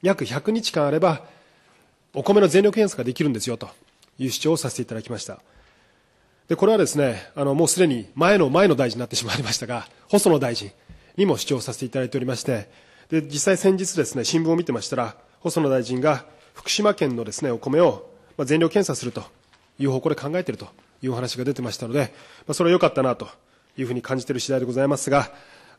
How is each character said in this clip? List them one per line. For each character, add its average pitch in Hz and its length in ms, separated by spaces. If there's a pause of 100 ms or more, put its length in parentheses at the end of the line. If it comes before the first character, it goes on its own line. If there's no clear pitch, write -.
約 185 240
百 135 260
日 220 200
間 147 160
あ 143 40
れ 156 80
ば、 170 240 (920)
お 139 80
米 202 180
の 190 60
全 180 160
量 208 80
検 214 200
査 - 60
が 123 60
で 123 100
き 160 100
る 147 60
ん 131 40
で 110 80
す - 80
よ - 80
と - 120 (480)
い 131 80
う 127 60
主 - 80
張 156 140
を 160 40
さ 123 140
せ - 60
て 127 40
い 117 40
た 113 100
だ 110 80
き - 80
ま 107 80
し - 60
た。 - 140 (1080)
で、 165 80
こ 196 100
れ 214 60
は 220 80
で 156 80
す - 80
ね、 127 400
あ 147 80
の、 139 100
も 160 120
う - 20
す - 120
で 180 60
に 123 300
前 185 240
の 143 100
前 180 180
の 151 80
大 127 140
臣 113 80
に - 40
な 120 40
っ - 40
て - 60
し - 100
ま 110 100
い - 80
ま 107 80
し - 80
た 120 80
が、 117 200 (200)
細 202 240
野 147 80
大 120 160
臣 101 160 (440)
に 196 120
も 139 100
主 - 80
張 127 160
さ 131 120
せ - 60
て 135 60
い 120 40
た 135 100
だ 127 60
い 120 40
て - 80
お - 20
り 123 60
ま 127 100
し - 80
て、 113 260 (400)
で、 160 120
実 143 180
際 190 180
先 190 180
日 185 180
で 147 120
す - 100
ね、 123 80
新 160 200
聞 160 60
を 165 60
見 170 100
て 143 60
ま 113 100
し - 80
た 135 60
ら、 117 200 (260)
細 165 200
野 143 80
大 131 160
臣 127 160
が 143 240 (300)
福 - 160
島 208 240
県 135 200
の 117 80
で 104 100
す - 100
ね、 135 80
お 113 80
米 143 220
を、 143 280 (260)
ま 147 80
あ、 - 20
全 151 140
量 165 100
検 202 160
査 143 100
す 123 100
る 120 60
と 104 120 (540)
い 139 80
う 135 60
方 131 100
向 160 80
で 151 60
考 147 200
え 180 80
て - 80
い - 20
る 104 40
と 104 100 (360)
い 131 40
う 127 40
お 120 40
話 123 220
が 127 60
出 135 100
て 127 80
ま 117 100
し - 60
た 120 100
の 117 60
で、 143 60 (480)
ま - 40
あ、 - 20
そ 180 100
れ 170 60
は 175 40
良 180 60
か 170 80
っ - 60
た 143 100
な 123 120
と - 120 (500)
い 135 60
う 123 40
ふ 120 40
う - 20
に 123 80
感 131 180
じ 120 60
て - 60
い 131 40
る 120 40
次 131 120
第 131 100
で 127 40
ご 123 60
ざ 127 100
い 139 60
ま 143 80
す - 140
が、 135 240 (460)